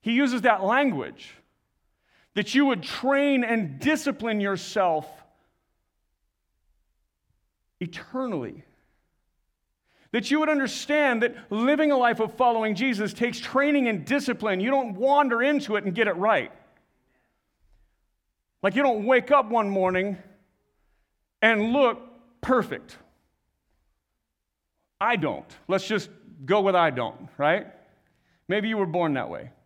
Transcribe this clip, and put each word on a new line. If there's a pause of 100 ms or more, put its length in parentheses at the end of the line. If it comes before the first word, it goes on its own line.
He
uses
that
language (1000)
that
you
would
train
and
discipline
yourself (2500)
eternally. (1500)
That
you
would
understand
that (140)
living
a
life
of
following
Jesus
takes
training
and
discipline.
You
don't
wander
into
it
and
get
it
right. (2000)
Like,
you
don't
wake
up
one
morning (1200)
and
look (400)
perfect. (2000)
I
don't. (220)
Let's
just (340)
go
with
I
don't, (100)
right? (800)
Maybe
you
were
born
that
way. (120)